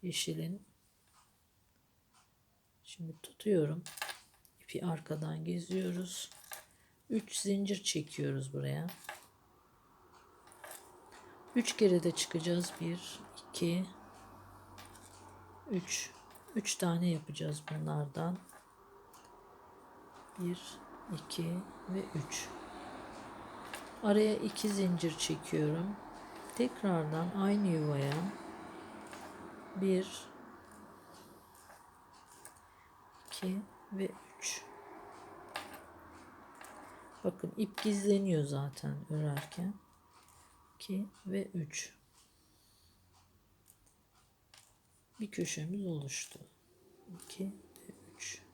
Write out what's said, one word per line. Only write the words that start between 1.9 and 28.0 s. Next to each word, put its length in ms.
Şimdi 380
tutuyorum. 640
İpi 240
arkadan 600
geziyoruz. 840
Üç 280
zincir 460
çekiyoruz 680
buraya. 340
Üç 220
kere 260
de 80
çıkacağız. 720
Bir, 380
iki, 360
üç. 400
Üç 200
tane 340
yapacağız 640
bunlardan. 680
Bir, 200
iki 360
ve 140
üç. 320
Araya 320
iki 340
zincir 480
çekiyorum. 800
Tekrardan 800
aynı 320
yuvaya 640